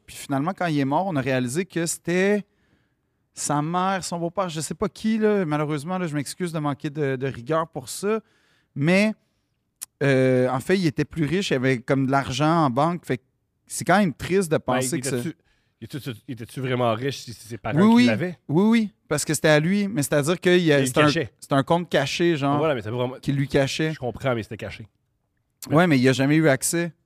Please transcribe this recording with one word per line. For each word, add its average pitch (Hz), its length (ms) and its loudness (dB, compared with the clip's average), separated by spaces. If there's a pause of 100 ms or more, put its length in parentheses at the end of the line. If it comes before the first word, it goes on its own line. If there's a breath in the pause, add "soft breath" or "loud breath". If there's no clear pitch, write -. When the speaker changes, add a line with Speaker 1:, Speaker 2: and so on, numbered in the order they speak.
Speaker 1:
Puis - 100 -20
finalement, 143 400 -4
quand 180 100 -2
il 156 120 0
est 139 60 2
mort, 151 240 0
on 180 80 -4
a 139 40 0
réalisé 131 460 -2
que 165 200 -4
c'était 196 580 0 (920)
sa 147 280 -2
mère, 180 400 -2
son 175 160 -6
beau-père, 170 300 -4
je 160 120 -8
sais 165 140 -6
pas 202 140 -2
qui, 220 300 -2
là. 208 260 2
Malheureusement, 151 540 -2
là, 180 80 -4
je 147 80 -4
m'excuse 156 380 -6
de 165 60 -4
manquer 147 320 -4
de, 139 260 -2
de 131 120 -4
rigueur 135 400 -4
pour 131 200 -12
ça. 208 320 -4 (540)
Mais, 190 400 2 (880)
euh, 131 460 4
en 131 120 -2
fait, 185 180 0
il 180 80 2
était 147 180 0
plus 165 200 -4
riche, 175 260 -2
il 165 40 0
avait 131 240 2
comme 135 280 0
de 127 40 0
l'argent 139 540 2
en 135 60 2
banque. 151 340 -2
Fait 127 140 -4
que - 40 -20 (460)
c'est - 160 -8
quand 180 140 4
même 190 160 2
triste 170 360 -2
de 151 60 2
Speaker 2:
Ben, 127 200 -2
Speaker 1:
penser 131 200 -2
Speaker 2:
il 131 60 -6
Speaker 1:
que 135 60 -6
ça 131 100 -2
Speaker 2:
était-tu 135 180 -6 (440)
il - 40 -16
était-tu, 135 260 -10 (160)
il 139 60 -10
était-tu 117 280 -12
vraiment 123 340 0
riche 127 240 -4
si - 140 -16
c'est - 160 -20
ses 113 100 -12
parents - 200 -2
Speaker 1:
Oui, 196 100 8
Speaker 2:
qui 226 60 6
Speaker 1:
oui. 240 120 6
Speaker 2:
l'avaient ? 180 320 -2 (100)
Speaker 1:
Oui, 170 160 2
oui, 220 280 2 (140)
parce 147 180 -2
que 160 80 -2
c'était 151 160 0
à 151 120 6
lui, 196 260 0
mais 151 160 -2
c'est-à-dire 151 380 0
qu'il 180 180 4
y 165 140 4
a, 143 60 6
Speaker 2:
Il - 40 4
le 131 40 0
Speaker 1:
c'était 127 140 0
un, 151 40 6
Speaker 2:
cachait. 147 340 0
Speaker 1:
c'était - 160 -6
un 139 80 4
compte 170 260 0
caché, 165 480 0
genre, 143 220 0
Speaker 2:
Voilà, 151 160 0
mais 117 80 -4
c'est 107 80 -8
vraiment 123 300 -2
Speaker 1:
qui - 120 -4
lui 139 140 0
cachait. 147 460 0
Speaker 2:
Je 147 80 -12
comprends, 127 340 -4
mais 113 80 -4
c'était 107 140 -12
caché. 104 320 -14 (840)
Speaker 1:
Ouais, 151 160 4
mais 147 120 4
il 127 100 4
a 131 40 6
jamais 139 240 2
eu 160 120 4
accès. 170 440 0 (140)